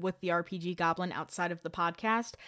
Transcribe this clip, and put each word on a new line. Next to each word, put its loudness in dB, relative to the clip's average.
with 0
the 0
R 4
P -6
G -2
Goblin 2
outside -2
of -8
the -6
podcast, 2